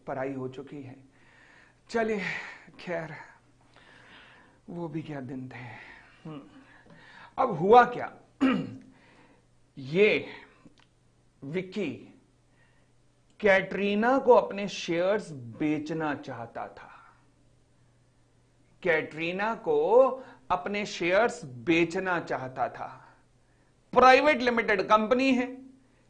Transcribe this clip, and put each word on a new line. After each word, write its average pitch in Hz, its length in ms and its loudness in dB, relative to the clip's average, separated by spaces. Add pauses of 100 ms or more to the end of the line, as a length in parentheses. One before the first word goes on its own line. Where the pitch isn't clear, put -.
पराई 139 260 -6
हो 131 160 -8
चुकी 139 340 -14
है। 123 140 -16 (920)
चलिए, 220 320 -2 (600)
खैर, 165 340 -8 (1600)
वो 170 180 -8
भी 156 140 -8
क्या 147 180 -12
दिन 131 280 -12
थे। 123 160 -16 (640)
हम्म। 151 120 -14 (1000)
अब 254 120 2
हुआ 202 340 8
क्या, 123 280 -8 (300)
<clears throat> 262 140 4 (1200)
ये 151 480 2 (1160)
विक्की 180 640 -8 (1300)
कैटरीना 202 800 2
को 247 160 6
अपने 196 340 0
shares 180 600 -2
बेचना 151 840 -6
चाहता 117 540 -12
था, - 460 -20 (1700)
कैटरीना 175 720 -2
को 185 540 4 (420)
अपने 202 360 -2
शेयर्स 185 580 0
बेचना 165 760 0
चाहता 131 480 -6
था। - 480 -14 (760)
प्राइवेट 262 440 8
लिमिटेड 226 460 0
कंपनी 220 500 4
है, 247 140 0 (640)